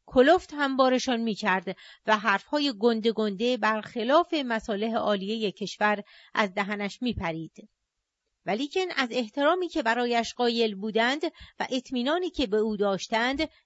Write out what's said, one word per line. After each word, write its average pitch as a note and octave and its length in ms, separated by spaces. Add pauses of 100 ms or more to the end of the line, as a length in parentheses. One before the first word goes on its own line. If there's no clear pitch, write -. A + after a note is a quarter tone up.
کلفت D4+ 480
هم C#4 220
بارشان B3+ 440
می‌کرد F#3+ 560 (300)
و G#3+ 120
حرف‌های A#3 600
گنده A3+ 340
گنده G#3+ 440
برخلاف A3 760
مصالح A3+ 600
عالیهٔ G#3 560
کشور G#3 520 (320)
از G#3 200
دهنش G3+ 480
می‌پرید. E3+ 640 (800)
ولیکن C#4+ 500
از C4 160
احترامی C#4+ 560
که - 140
برایش A#3 520
قائل A#3 400
بودند A3 500 (360)
و - 100
اطمینانی C4 600
که C#4 160
به G3+ 100
او G#3+ 200
داشتند A3+ 720 (180)